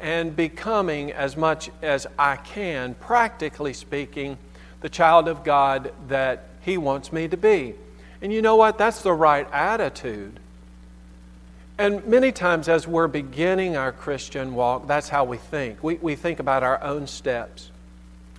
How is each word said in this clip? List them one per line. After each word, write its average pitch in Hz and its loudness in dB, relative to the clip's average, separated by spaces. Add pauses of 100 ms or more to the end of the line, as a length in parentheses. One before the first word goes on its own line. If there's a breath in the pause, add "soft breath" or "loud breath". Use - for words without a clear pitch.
and 165 -4
becoming, 160 -2
as 139 -4
much 156 0 (120)
as 143 -2 (140)
I 143 4
can, 135 -8
practically 165 -2
speaking, 139 -8 (440 loud breath)
the 156 -8
child 165 6
of 151 -6
God 139 2 (160)
that 131 -2 (160)
He 185 -4
wants 139 -4
me 160 -4
to 175 -4
be." 170 2 (460 loud breath)
And 202 -4
you 220 0
know 220 6
what? 220 6
That's 220 0
the 185 2
right 151 4
attitude. 143 -4 (1400 loud breath)
And 202 0
many 254 6
times 170 0
as 165 2
we're 165 2
beginning 160 -2
our 131 -2
Christian 131 -8
walk, 123 0
that's 147 -2
how 143 0
we 123 -6
think. 123 -8
We, 160 -2
we 165 -4
think 165 -4
about 131 0
our 127 0
own 143 -6
steps, - -8 (680)